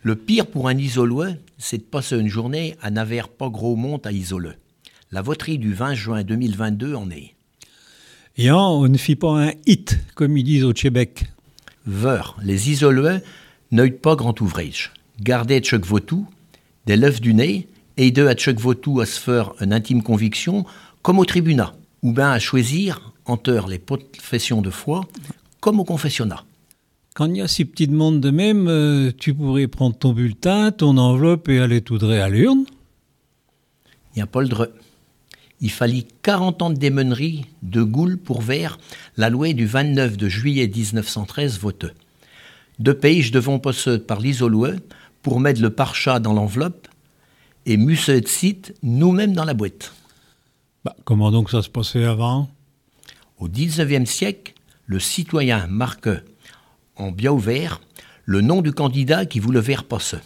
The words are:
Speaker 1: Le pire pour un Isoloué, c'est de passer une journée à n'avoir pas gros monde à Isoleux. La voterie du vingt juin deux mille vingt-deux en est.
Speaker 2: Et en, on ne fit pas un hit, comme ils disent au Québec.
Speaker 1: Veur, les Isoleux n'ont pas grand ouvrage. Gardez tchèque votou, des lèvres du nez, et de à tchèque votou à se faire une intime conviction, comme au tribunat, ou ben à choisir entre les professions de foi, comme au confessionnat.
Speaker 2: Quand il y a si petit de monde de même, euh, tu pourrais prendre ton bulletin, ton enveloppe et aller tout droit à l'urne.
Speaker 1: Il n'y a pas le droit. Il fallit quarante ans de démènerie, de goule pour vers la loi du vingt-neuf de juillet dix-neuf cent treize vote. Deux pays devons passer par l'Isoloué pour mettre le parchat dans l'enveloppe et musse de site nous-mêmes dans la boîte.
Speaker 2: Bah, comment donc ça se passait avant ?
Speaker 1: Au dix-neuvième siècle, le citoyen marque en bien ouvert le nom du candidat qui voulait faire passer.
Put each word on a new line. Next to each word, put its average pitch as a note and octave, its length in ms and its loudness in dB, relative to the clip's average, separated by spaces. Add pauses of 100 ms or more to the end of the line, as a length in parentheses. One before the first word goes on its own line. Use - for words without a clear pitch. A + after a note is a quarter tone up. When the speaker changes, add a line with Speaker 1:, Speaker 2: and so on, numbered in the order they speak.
Speaker 1:
Le A2 120 0
pire D3+ 320 -2
pour C3 220 -4
un B2+ 80 0
Isoloué, C3+ 600 -2 (200)
c'est A#2+ 220 -8
de A2 60 -10
passer C3 340 -6
une G#2+ 100 0
journée C#3 540 -6
à G#2 80 -8
n'avoir A2 400 -6
pas C3 180 -10
gros A2+ 280 -4
monde B2+ 300 -6
à G#2 60 -6
Isoleux. F2+ 440 -6 (540)
La F#2+ 120 -8
voterie D#3 340 -6
du G#2+ 160 -4
vingt B2 220 -4
juin A2 280 -6
deux G2+ 140 -4
mille A#2 180 -2
vingt-deux A2 400 -4
en G#2 160 -8
est. D2+ 240 -18 (1000)
Speaker 2:
Et A#2+ 140 4
en, F#3 220 4
on C#3+ 140 4
ne C3 120 6
fit C#3+ 180 0
pas D3+ 260 0
un D3+ 100 0 (120)
hit, - 340 2 (160)
comme D3+ 220 0
ils C3 80 2
disent C#3 200 2
au B2 100 4
Québec. B2 500 0 (640)
Speaker 1:
Veur, G#2 560 -2
les G2 260 0
Isoleux D3 540 2 (500)
n'ont B2 180 6
pas D#3 260 0
grand A#2+ 260 -4
ouvrage. F2 500 -6 (260)
Gardez A#2+ 420 0
tchèque A2+ 260 -2
votou, G#2 420 -2 (560)
des G#2 120 2
lèvres B2+ 240 2
du A#2 120 2
nez, E3 360 2 (280)
et C3 140 6
de C#3 160 4
à B2+ 80 4
tchèque A#2+ 260 0
votou B2+ 400 0
à A2 60 0
se - 120 -8
faire A#2+ 440 -2
une G2 100 0
intime A2+ 300 0
conviction, A#2 640 0 (340)
comme F3+ 180 2
au F#3 60 6
tribunat, D#3+ 500 0 (280)
ou A#2+ 100 0
ben C3+ 200 2
à A#2+ 60 0
choisir C3+ 760 -2 (100)
entre A#2 420 0
les F#2+ 120 -8
professions B2+ 840 -4
de F#2+ 80 -2
foi, D#3+ 400 -6 (520)
comme G#3+ 200 2
au F3+ 40 0
confessionnat. C#3+ 600 -4 (680)
Speaker 2:
Quand D3+ 120 -2
il F3 120 -2
y - 20 -4
a F#3 80 -4
si - 160 0
petit D3+ 240 -2
de D3 80 2
monde D#3 240 2
de C#3 100 2
même, G3 380 2
euh, D3 420 2
tu C#3 240 -2
pourrais C#3 320 0
prendre B2 320 0
ton C3 140 2
bulletin, F3 580 0
ton D3 280 4
enveloppe C#3 500 4
et C3+ 100 4
aller A#2+ 220 4
tout A2 180 -4
droit G#2+ 160 2
à G2 140 2
l'urne. B3 360 4 (1500)
Speaker 1:
Il A2+ 60 -8
n'y G#2+ 40 -4
a G2 60 -6
pas B2+ 120 -2
le C#3 60 0
droit. A#2 220 -2 (920)
Il G#2 120 -2
fallit A#2+ 340 -2 (160)
quarante F#3 400 0
ans E3+ 80 0
de D3+ 60 0
démènerie, C3+ 720 0 (180)
de G2+ 180 0
goule D#3+ 360 0
pour A#2 220 -6
vers C#3 380 -4 (380)
la A2+ 140 2
loi D3 220 0
du A#2 140 0
vingt-neuf C3+ 500 0
de G2+ 120 -2
juillet B2 400 0
dix-neuf G#2+ 400 -4
cent G#2 160 -6
treize C3 340 -4
vote. F#2+ 280 -6 (920)
Deux B2+ 160 4
pays C#3+ 380 4
devons C3 260 2
passer B2 400 -2
par G#2+ 220 -4
l'Isoloué B2 540 0 (480)
pour B2+ 180 0
mettre C3+ 200 2
le A2+ 100 2
parchat A#2 500 -2
dans A2 140 0
l'enveloppe G#2+ 520 -2 (800)
et G#2+ 100 2
musse D3 340 4
de B2+ 180 4
site - 560 -4
nous-mêmes F3+ 500 2
dans E3 100 -2
la D3+ 100 -2
boîte. G#2 380 -6 (920)
Speaker 2:
Bah, - 100 -10 (100)
comment G#2 280 2
donc A2 180 2
ça A2+ 120 0
se - 60 -6
passait A#2 360 -4
avant ? A#2+ 440 -2 (880)
Speaker 1:
Au F2 100 -8
dix-neuvième C#3+ 580 0
siècle, - 480 -6 (320)
le F#2+ 140 -2
citoyen C3 640 -2
marque A2 440 -4 (920)
en G2 120 -6
bien G#2 180 -2
ouvert B2+ 500 -2 (440)
le G2 160 2
nom D#3 200 4
du D3+ 120 0
candidat C#3+ 520 0
qui C#3 140 -4
voulait A#2 240 2
faire A#2+ 220 -2
passer. - 420 -8